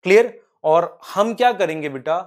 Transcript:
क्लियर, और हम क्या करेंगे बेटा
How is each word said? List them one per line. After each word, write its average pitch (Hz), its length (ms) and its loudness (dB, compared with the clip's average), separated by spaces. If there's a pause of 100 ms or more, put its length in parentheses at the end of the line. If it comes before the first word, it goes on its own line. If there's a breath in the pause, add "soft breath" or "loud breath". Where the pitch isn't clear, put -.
क्लियर, 214 360 2 (240 soft breath)
और 165 420 0
हम 214 280 -2
क्या 240 180 2
करेंगे 160 360 -4
बेटा 139 280 -6 (100)